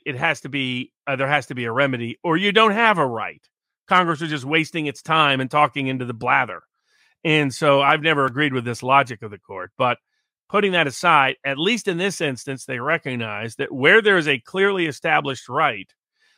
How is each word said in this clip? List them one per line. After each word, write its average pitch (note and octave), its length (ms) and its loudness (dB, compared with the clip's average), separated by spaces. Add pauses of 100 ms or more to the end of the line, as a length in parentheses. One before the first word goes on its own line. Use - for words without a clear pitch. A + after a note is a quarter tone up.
it C#3+ 100 -6
has D3 260 -2
to C#3 80 -12
be, B2+ 420 -6 (160)
uh, C#3 80 -2
there C3+ 120 -2
has C#3+ 200 0
to C3+ 80 -8
be B2 100 -6
a A2+ 60 -4
remedy, B2 520 -2
or E3 120 0
you G3+ 160 0
don't A3 200 4
have G#3+ 260 2
a D3+ 80 2
right. G#2 420 -8 (400)
Congress E3+ 340 2
is E3 80 -6
just D3 140 -4
wasting D#3 440 -2
its C#3 140 -10
time D3 380 2
and C3 120 -4
talking D3 360 0
into C3 160 -4
the A#2+ 100 -8
blather. A#2 500 -2 (600)
And D3+ 300 2
so C#3+ 280 4
I've D3 200 4
never D3 240 2
agreed C3+ 280 -2
with B2 120 -4
this A#2+ 160 -8
logic B2+ 400 0
of G#2+ 100 -14
the G2+ 60 -18
court. G2 400 -14
But B2 220 0 (500)
putting G3 240 0
that E3 140 2
aside, C#3 580 2
at C#3 120 -4
least G3+ 300 -2
in F3 100 -2
this F#3+ 220 -4
instance, C3+ 460 -6
they B2+ 140 -8
recognize A#2 760 -4
that - 160 -6
where E3+ 300 6
there G3+ 160 4
is D3+ 100 2
a C#3 120 0
clearly F#3+ 480 0
established C#3+ 600 -2
right, B2 460 -2 (440)